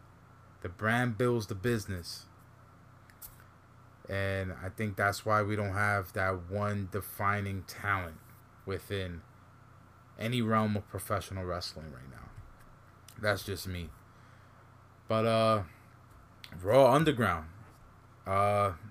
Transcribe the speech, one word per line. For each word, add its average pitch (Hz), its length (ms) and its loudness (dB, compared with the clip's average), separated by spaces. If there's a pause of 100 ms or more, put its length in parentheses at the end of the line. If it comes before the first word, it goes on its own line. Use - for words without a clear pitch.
(640)
The 92 80 -6
brand 113 480 0
builds 120 280 2
the - 80 -6
business. 98 680 -4 (1800)
And 98 460 -2 (100)
I 95 60 -6
think 104 260 -4
that's 101 300 0
why 107 160 6
we 104 120 0
don't 101 200 -2
have 101 400 0
that 95 360 -2
one 101 400 -2
defining 98 800 -2
talent 92 480 -2 (480)
within 92 560 -6 (960)
any 120 220 -2
realm 110 360 4
of 95 120 -4
professional 98 560 -4
wrestling 82 480 -6
right 65 180 -16
now. - 200 -18 (920)
That's 104 240 0
just 95 240 -6
me. 87 220 -6 (1160)
But, 110 200 2
uh, 113 360 4 (1000)
Raw 120 280 8
Underground. 110 580 4 (800)
Uh, 101 460 4 (180)